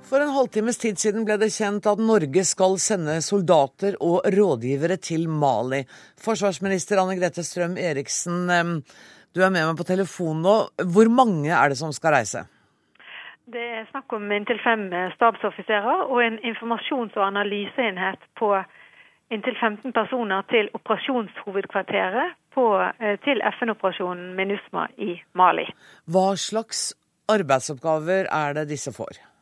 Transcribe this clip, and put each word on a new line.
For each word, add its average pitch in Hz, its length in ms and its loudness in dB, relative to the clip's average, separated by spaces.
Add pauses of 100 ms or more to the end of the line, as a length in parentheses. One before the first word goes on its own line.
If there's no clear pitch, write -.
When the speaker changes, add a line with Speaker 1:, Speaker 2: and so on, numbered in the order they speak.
(140)
Speaker 1:
For 277 80 4
en 294 80 0
halvtimes 240 480 0
tid 220 240 -4
siden 214 240 0
ble 214 160 2
det 220 80 2
kjent 208 400 -2
at 202 80 2
Norge 190 480 4
skal 190 320 2
sende 165 380 0 (100)
soldater 180 720 2
og 170 320 2
rådgivere 151 720 2
til 165 240 -2
Mali. 135 540 0 (420)
Forsvarsminister 196 800 0
Anne 185 160 0
Grete 175 240 -2
Strøm-Eriksen, 175 960 -4 (180)
em, 170 160 2 (640)
du 180 80 2
er 190 80 6
med 165 160 0
meg 160 140 -2
på 175 80 -6
telefon 170 560 -2
nå. 190 80 6 (420)
Hvor 226 160 8
mange 202 400 4
er 143 240 4
det 120 60 -8
som 156 160 -6
skal 156 180 2
reise? 120 300 0 (1040)
Speaker 2:
Det 233 160 -10 (140)
er 220 100 -16
snakk 262 240 -8
om 208 240 -6
inntil 208 240 -2
fem, 220 300 2
eh, 180 240 -2
stabsoffiserer 226 920 2
og 240 160 2
en 226 160 0 (140)
informasjons- 226 680 -4
og 196 140 2
analyseenhet 202 880 -4 (160)
på 208 160 2 (800)
inntil 220 240 -6
femten 220 400 -2
personer 208 480 -2
til 214 320 0
operasjonshovedkvarteret 202 1600 -4 (160)
på, 247 160 4 (160)
eh, 208 400 -2
til 277 160 0
F 214 240 -2
N-operasjonen 180 720 -4
minusma 190 480 -4 (100)
i 175 240 -6 (140)
Mali. 170 320 4 (400)
Speaker 1:
Hva 190 320 2
slags - 540 -6 (340)
arbeidsoppgaver 160 1040 0
er 147 320 -2
det 151 60 -6
disse 143 260 -8
får? - 300 -12 (180)